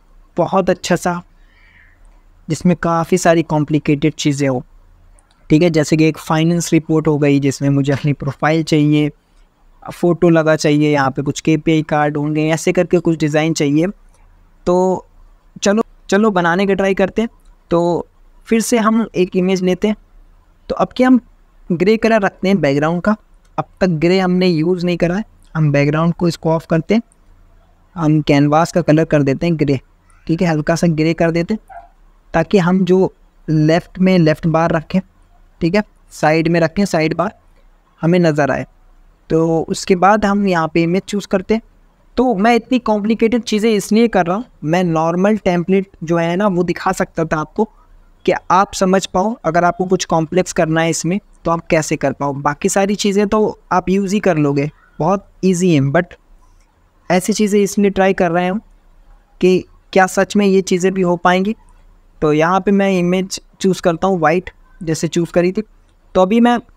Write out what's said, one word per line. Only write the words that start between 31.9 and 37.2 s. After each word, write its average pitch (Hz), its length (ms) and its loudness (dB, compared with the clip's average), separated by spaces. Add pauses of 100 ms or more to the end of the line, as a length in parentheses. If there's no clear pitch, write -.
ताकि 165 240 2
हम 185 280 2
जो 185 280 2 (360)
लेफ़्ट 156 500 0
में 185 200 4
लेफ़्ट 156 280 2
बार 165 240 0
रखें, 165 300 -2 (600)
ठीक 175 140 0
है, 208 80 2 (280)
साइड 160 360 0
में 170 120 0
रखें, 165 260 0
साइड 160 300 -2
बार 175 240 -6 (640)